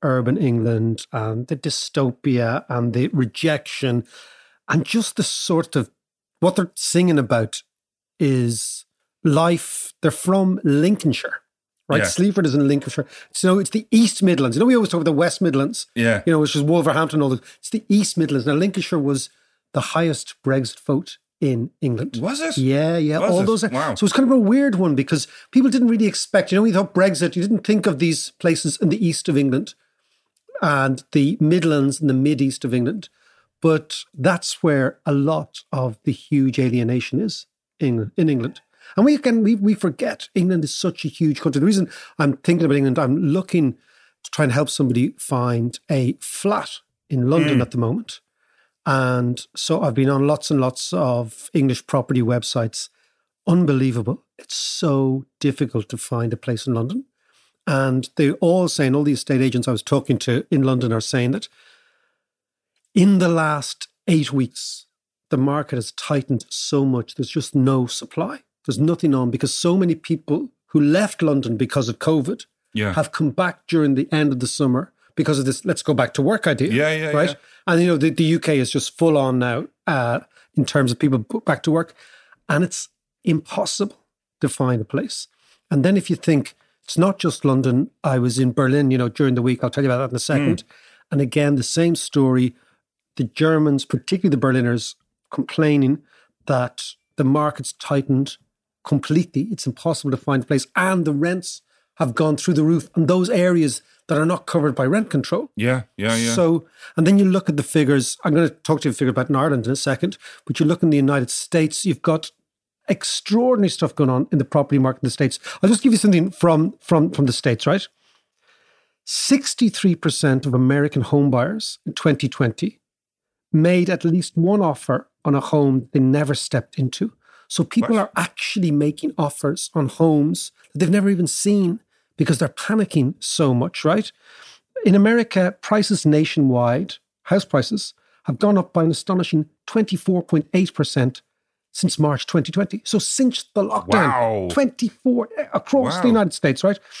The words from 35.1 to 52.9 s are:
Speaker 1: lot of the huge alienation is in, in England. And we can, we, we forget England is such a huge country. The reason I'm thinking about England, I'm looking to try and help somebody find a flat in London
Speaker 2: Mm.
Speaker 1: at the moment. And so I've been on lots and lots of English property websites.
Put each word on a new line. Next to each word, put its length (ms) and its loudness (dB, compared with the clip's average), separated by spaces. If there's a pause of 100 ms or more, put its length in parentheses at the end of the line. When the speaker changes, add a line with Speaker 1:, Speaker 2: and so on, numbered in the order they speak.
Speaker 1:
lot 580 -2
of 320 -4
the 80 -2
huge 480 -2
alienation 600 0
is 260 -6 (340)
in, 360 -2
in 140 2
England. 320 -4 (360)
And 80 6
we 120 4
can, 260 2
we, 120 4
we 180 2
forget 640 -4
England 300 2
is 100 -8
such 300 -4
a 20 -4
huge 340 0
country. 180 0
The 60 2
reason 240 2 (300)
I'm 180 2
thinking 280 0
about 100 2
England, 240 2
I'm 180 0
looking 560 0
to 580 -20
try 120 -2
and 80 2
help 180 0
somebody 480 0
find 640 -2 (100)
a 300 0
flat 600 -6 (300)
in 200 0
London 300 2
Speaker 2:
Mm. 20 4
Speaker 1:
at 100 -4
the 60 -6
moment. 420 -4 (640)
And 600 0 (100)
so 260 -2
I've 120 0
been 160 2
on 180 2
lots 240 -2
and 80 2
lots 320 -4
of 600 -4
English 340 0
property 340 0
websites. 680 -2 (580)